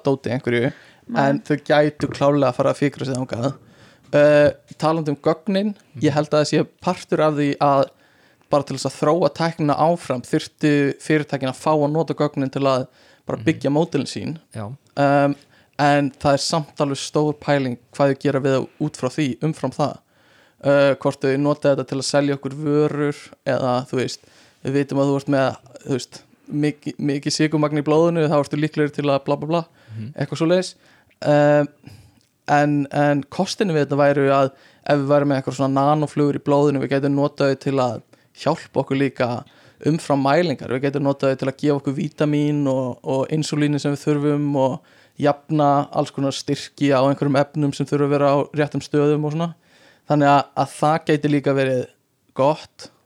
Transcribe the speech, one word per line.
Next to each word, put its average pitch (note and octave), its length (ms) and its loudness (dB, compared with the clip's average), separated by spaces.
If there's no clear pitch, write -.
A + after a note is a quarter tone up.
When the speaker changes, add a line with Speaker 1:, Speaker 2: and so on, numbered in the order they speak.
Speaker 1:
dóti C3+ 280 -2
einhverju, A#2+ 420 0
Speaker 2:
Nei. C#3+ 220 0
Speaker 1:
en C#3+ 100 0
þau - 240 -4
gætu D3+ 480 2
klárlega C#3+ 400 2
að - 40 -4
fara C3+ 180 0
að - 40 -8
fikra C#3 280 -2
sig C3 100 -6
þangað. B2+ 380 -4
Eh, D3 380 6
talandi D#3+ 320 -2
um C#3+ 80 -2
gögnin, G3 580 -2
Speaker 3:
Mhm. - 260 -16
Speaker 1:
ég D3 100 2
held D3+ 180 -2
að D3+ 120 2
það C#3+ 60 0
sé D3+ 200 0
partur F3+ 400 -2
af D#3 140 2
því C#3+ 220 0
að C#3 280 2
bara D3+ 140 2
til D3 120 -8
þess C3 100 -6
að - 140 -8
þróa E3+ 340 2
tæknina D#3+ 440 -2
áfram D3+ 460 0
þyrftu D3 800 0
fyrirtækin C#3+ 480 -2
að B2+ 60 -8
fá - 200 -2
að D3 160 0
nota D#3 220 -2
gögnin C#3+ 380 -2
til C3 120 -4
að C3 240 0
bara C3+ 140 -6
Speaker 3:
Mhm. A2+ 60 -12
Speaker 1:
byggja C3 260 -2
módelin D3+ 360 -2
sín. C#3 300 -8
Speaker 3:
Já. A2 180 -10
Speaker 1:
Em, C#3+ 400 2
en C#3+ 340 2
það D3 220 0
er C#3 40 2
samt - 420 -4
alveg C#3+ 180 -2
stór D3+ 400 -2
pæling C3+ 400 -2
hvað C#3 220 2
þau - 40 -20
gera C3+ 200 0
við C3+ 160 0
það B2+ 120 -2
út D3+ 180 -4
frá B2+ 120 -4
því, C3+ 300 -2
umfram D3+ 360 -4
það. C#3 220 -4
Eh, C#3 320 4
hvort C#3 240 -4
þau C3+ 180 0
nota C#3+ 380 2
þetta C3 120 -6
til C#3 100 -6
að C3 60 -6
selja C#3+ 340 0
okkur C3+ 180 -8
vörur D3 600 0
eða, B2+ 420 -2
þú C3+ 120 -4
veist, B2 200 -4
við C3 100 -4
vitum C#3 240 0
að C#3 140 2
þú C#3 60 2
ert C#3 100 -8
með, C3+ 300 0
þú D3 60 -6
veist, - 300 -8
mikið, D3 480 -4
mikið D3 360 -4
sykurmagn D3+ 260 0
í D3 60 -2
blóðinu, D#3 460 2
þá D3 100 2
ertu C#3+ 180 -2
líklegri D3+ 360 -2
til D3 100 -6
að C#3 220 0
bla, D3 100 0
bla, D3 120 -8
bla, E3 180 -2
Speaker 3:
Mhm. A2 220 -12
Speaker 1:
eitthvað C#3 240 -6
svoleiðis. F3+ 360 0
Em, D3 460 4
en, D3 440 2
en C#3+ 340 2
kostinum F#3+ 500 -2
við C#3+ 120 2
þetta C#3 100 -2
væru C#3+ 340 4
að C#3 200 2
ef D3 120 2
við C#3 80 -2
værum C#3+ 200 4
með C3+ 160 0
eitthvað C3 140 -8
svona C3+ 160 0
nanoflugur C#3+ 640 2
í - 60 -10
blóðinu, C#3+ 380 2
við C3 80 -4
gætum C#3 240 0
notað C#3+ 380 0
þau C3+ 80 -2
til C#3 140 -4
að B2 280 -2
hjálpa - 480 -2
okkur C#3 120 -2
líka B2 460 -2
umfram D3 380 0
mælingar, D3 460 0
við C3 120 -4
gætum C#3 220 -2
notað C#3 300 0
þau C3 40 -6
til C3+ 100 -4
að C3+ 100 -6
gefa D3 240 0
okkur C#3 140 -4
vítamín D3 720 0
og, C3 360 -2
og C3 260 -2
insúlíni D3 500 0
sem C#3+ 140 -2
við C#3 120 -8
þurfum D3 500 0
og C3 240 0
jafna C#3+ 720 2
alls C#3+ 200 -4
konar C#3 200 -4
styrki - 640 -4
á B2+ 80 4
einhverjum C#3 340 2
efnum C#3+ 400 0
sem C#3+ 100 -4
þurfa C#3+ 200 0
að C#3 40 0
vera C#3+ 200 2
á C#3+ 80 4
réttum C#3+ 280 -2
stöðum D3+ 440 0
og D3 80 -6
svona. E3 220 -6
Þannig D3 180 4
að, C#3 160 6
að C#3 120 0
það D#3 260 0
gæti D3+ 240 0
líka C#3+ 240 0
verið C3 340 0
gott, - 540 -2